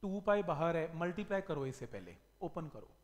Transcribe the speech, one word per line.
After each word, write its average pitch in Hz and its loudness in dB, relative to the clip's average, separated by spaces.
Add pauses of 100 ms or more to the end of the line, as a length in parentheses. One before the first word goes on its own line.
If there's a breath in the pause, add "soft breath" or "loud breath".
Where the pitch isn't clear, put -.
टू 196 -2
पाई 202 6
बाहर 165 2
है, 165 2 (100)
multiply 190 0
करो 147 -2
इससे 127 -4
पहले, 90 -10 (260)
open 165 -4
करो। 110 -14 (140)